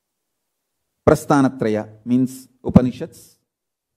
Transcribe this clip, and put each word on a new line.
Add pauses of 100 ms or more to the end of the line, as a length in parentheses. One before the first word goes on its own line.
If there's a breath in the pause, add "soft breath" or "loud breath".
(1080)
Prasthanatraya (160)
means (140)
Upanishads, (580)